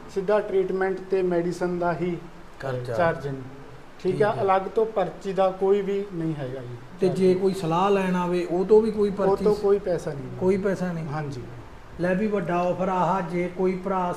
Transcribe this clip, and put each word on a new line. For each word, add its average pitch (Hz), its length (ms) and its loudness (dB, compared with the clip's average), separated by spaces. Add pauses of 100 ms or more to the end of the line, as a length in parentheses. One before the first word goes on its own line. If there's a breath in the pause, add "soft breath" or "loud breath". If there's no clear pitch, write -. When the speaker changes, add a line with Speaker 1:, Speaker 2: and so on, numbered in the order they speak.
(140)
Speaker 1:
ਸਿੱਧਾ 196 260 2
ਟ੍ਰੀਟਮੈਂਟ 190 600 0 (120)
ਤੇ 190 100 4
ਮੈਡੀਸਨ 175 580 0
ਦਾ 175 140 2
ਹੀ 170 240 -2 (420)
Speaker 2:
ਖਰਚਾ। 123 340 -4
Speaker 1:
ਚਾਰਜ 156 340 2
ਨੇ। 135 100 -6 (680)
ਠੀਕ 185 100 2
Speaker 2:
ਠੀਕ 208 100 4
Speaker 1:
ਆ, 208 120 4
Speaker 2:
ਹੈ। 226 60 -2
Speaker 1:
ਅਲੱਗ 196 200 4
ਤੋਂ 214 240 0
ਪਰਚੀ 190 480 -2
ਦਾ 190 160 4
ਕੋਈ 196 320 2
ਵੀ 196 320 -2
ਨਹੀਂ 160 220 -2
ਹੈਗਾ 135 240 -6
ਜੀ 123 160 -12 (240)
Speaker 2:
ਤੇ 190 80 4
Speaker 1:
ਚਾਰਜ। 180 120 0
Speaker 2:
ਜੇ 185 140 6
ਕੋਈ 190 200 2
ਸਲਾਹ 170 360 2
ਲੈਣ 190 260 2
ਆਵੇ, 175 300 0
ਉਹ 180 200 0
ਤੋਂ 220 160 8
ਵੀ 220 100 2
ਕੋਈ 202 180 2
Speaker 1:
ਉਹ 190 60 -4
Speaker 2:
ਪਰਚੀ? 196 280 2
Speaker 1:
ਤੋਂ 208 120 4
ਕੋਈ 202 240 2
ਪੈਸਾ 170 340 -2
ਨਹੀਂ। 127 260 -10
Speaker 2:
ਕੋਈ 190 180 2
ਪੈਸਾ 185 340 -2
ਨਹੀਂ? 165 140 -6
Speaker 1:
ਹਾਂਜੀ। 139 360 -6 (580)
Speaker 2:
ਲੈ 180 160 2
ਵੀ 214 120 0
ਵੱਡਾ 180 280 0
ਆਫਰ 180 340 0
ਆਹ, 185 320 2
ਜੇ 175 360 -2
ਕੋਈ 185 180 0
ਭਰਾ 180 420 -2